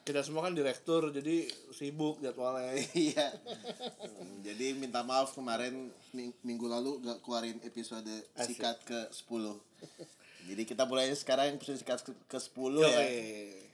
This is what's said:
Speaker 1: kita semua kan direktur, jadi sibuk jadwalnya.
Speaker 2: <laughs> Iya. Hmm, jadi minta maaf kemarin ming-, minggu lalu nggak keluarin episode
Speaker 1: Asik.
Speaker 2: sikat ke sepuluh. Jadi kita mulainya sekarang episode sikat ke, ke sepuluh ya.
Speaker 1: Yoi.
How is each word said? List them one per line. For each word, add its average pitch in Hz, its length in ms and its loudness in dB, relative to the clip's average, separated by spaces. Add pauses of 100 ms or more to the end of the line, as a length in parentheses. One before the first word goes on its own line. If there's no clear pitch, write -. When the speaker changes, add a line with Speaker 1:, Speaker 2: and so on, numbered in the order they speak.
Speaker 1:
kita 143 240 0
semua 156 160 -2
kan 185 120 0
direktur, 156 560 4
jadi 143 360 0 (240)
sibuk 151 480 -2
jadwalnya. 127 560 -2 (120)
Speaker 2:
<laughs> - 100 -10
Iya. 151 340 4
Hmm, 202 1120 -10
jadi 107 320 -2
minta 120 300 -2
maaf 135 280 4
kemarin 127 540 -2 (260)
ming-, 123 300 -6
minggu 120 240 -4
lalu 123 340 0
nggak 120 200 -6
keluarin 117 420 -4
episode 113 460 -8 (260)
Speaker 1:
Asik. 120 220 -2
Speaker 2:
sikat 117 260 -2
ke 117 180 -4 (100)
sepuluh. 107 500 -4 (840)
Jadi 98 240 -4
kita 120 180 -2
mulainya 131 300 4
sekarang 139 400 4
episode 139 240 -6
sikat 123 240 -2
ke, - 80 -12 (160)
ke 131 140 -6
sepuluh 131 420 2
ya. 151 160 12
Speaker 1:
Yoi. 110 560 2 (200)